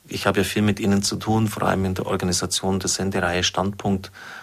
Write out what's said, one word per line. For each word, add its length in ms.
Ich 200
habe 120
ja 40
viel 180
mit 180
ihnen 220
zu 140
tun, 320
vor 160
allem 220
in 100
der 100
Organisation 760
der 100
Sendereihe 540
Standpunkt. 680